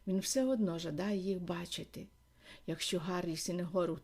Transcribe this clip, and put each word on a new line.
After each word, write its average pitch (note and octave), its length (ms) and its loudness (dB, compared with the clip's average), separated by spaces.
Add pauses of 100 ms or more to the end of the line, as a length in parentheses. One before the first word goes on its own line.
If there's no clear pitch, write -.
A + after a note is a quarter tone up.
він F#3+ 120 2
все C4 260 2
одно G#3+ 340 2
жадає F3 380 0
їх F#3 240 0
бачити. F3 680 -6 (600)
Якщо E3 320 0
Гарріс F3 500 -2
і F3+ 40 0
Негору E3+ 500 2